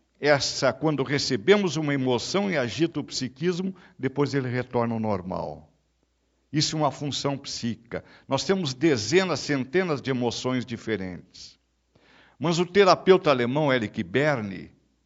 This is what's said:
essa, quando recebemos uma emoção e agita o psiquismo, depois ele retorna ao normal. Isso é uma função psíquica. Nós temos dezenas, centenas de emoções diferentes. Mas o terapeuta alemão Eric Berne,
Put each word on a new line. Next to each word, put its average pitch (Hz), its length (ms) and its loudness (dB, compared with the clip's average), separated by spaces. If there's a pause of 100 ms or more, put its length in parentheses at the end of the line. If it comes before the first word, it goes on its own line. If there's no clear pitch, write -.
(200)
essa, 139 540 2
quando 147 300 0
recebemos 139 720 2
uma 147 160 -2
emoção 135 560 0
e 170 80 -2
agita 139 420 -2
o 135 40 -4
psiquismo, 175 720 -4 (220)
depois 131 360 -2
ele 127 160 -2
retorna 117 460 -2
ao 113 40 -4
normal. 87 720 -6 (800)
Isso 151 240 0
é 160 40 -2
uma 143 120 2
função 143 460 -4
psíquica. - 640 -8 (240)
Nós 135 160 -2
temos 185 300 -2
dezenas, 143 640 2
centenas 147 640 -2
de 117 80 -6
emoções 123 560 -2
diferentes. 95 920 -8 (800)
Mas 160 220 0
o 175 60 2
terapeuta 185 640 6
alemão 135 420 4
Eric 113 320 0
Berne, 104 680 -2 (340)